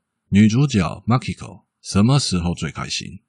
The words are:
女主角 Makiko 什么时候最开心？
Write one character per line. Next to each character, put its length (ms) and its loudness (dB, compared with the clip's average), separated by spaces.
女 180 6
主 220 2
角 160 0
Makiko 560 -4
什 220 0
么 160 4
时 180 -2
候 160 -2
最 160 -8
开 200 -12
心？ 400 -10